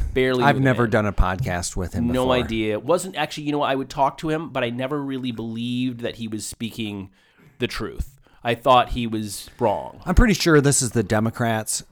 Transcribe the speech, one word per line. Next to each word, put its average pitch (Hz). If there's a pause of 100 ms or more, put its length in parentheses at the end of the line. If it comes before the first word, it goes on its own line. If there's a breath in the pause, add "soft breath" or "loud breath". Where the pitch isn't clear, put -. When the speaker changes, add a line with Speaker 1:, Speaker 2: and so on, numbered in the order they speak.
(140)
Speaker 1:
Barely 131
knew 135
Speaker 2:
I've 143
Speaker 1:
the 135
Speaker 2:
never 127
Speaker 1:
man. 113
Speaker 2:
done 107
a 98
podcast 90
with 87
him 120
Speaker 1:
No 127
Speaker 2:
before. 127
Speaker 1:
idea. 110
Wasn't 170
actually, 151
you 147
know 147
what? 131
I 139
would 135
talk 143
to 160
him, 156
but 131
I 120
never 131
really 131
believed 117
that 113
he 113
was 107
speaking 104 (480 soft breath)
the 120
truth. - (240 soft breath)
I 120
thought 123
he 120
was 107
wrong. 85
Speaker 2:
I'm 170
pretty 226
sure 156
this 139
is 117
the 117
Democrats. 110 (100)